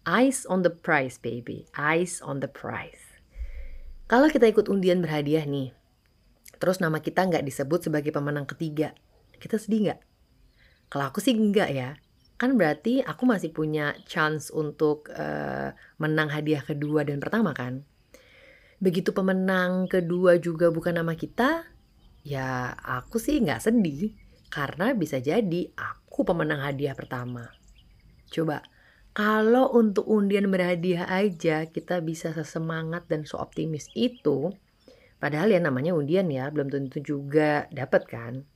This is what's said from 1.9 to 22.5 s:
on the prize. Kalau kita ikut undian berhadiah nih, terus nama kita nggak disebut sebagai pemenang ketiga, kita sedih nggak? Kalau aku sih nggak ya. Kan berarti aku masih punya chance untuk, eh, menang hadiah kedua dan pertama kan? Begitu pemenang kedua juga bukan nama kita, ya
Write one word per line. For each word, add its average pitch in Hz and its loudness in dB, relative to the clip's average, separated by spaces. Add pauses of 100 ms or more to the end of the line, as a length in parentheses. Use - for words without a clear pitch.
on 139 -6
the 139 -6
prize. - -12 (880)
Kalau 285 6
kita 233 8
ikut 214 4
undian 185 2
berhadiah 151 0
nih, 139 -4 (880)
terus 185 0
nama 156 0
kita 180 0
nggak 151 0
disebut 139 -2
sebagai 151 0
pemenang 147 -4
ketiga, 151 -4 (400)
kita - -4
sedih 208 0
nggak? - -12 (880)
Kalau 139 -2
aku 202 -4
sih 226 4
nggak 202 4
ya. 135 -6 (400)
Kan 254 2
berarti 226 2
aku 254 0
masih 180 0
punya 151 -2 (160)
chance 156 -2
untuk, 151 0
eh, 143 -6 (240)
menang 156 0
hadiah 151 -2
kedua 147 0
dan 143 -4
pertama 208 0
kan? 127 -8 (960)
Begitu 185 2
pemenang 185 0
kedua 175 4
juga 170 2
bukan 165 -2
nama 165 -2
kita, 262 -2 (560)
ya 131 -6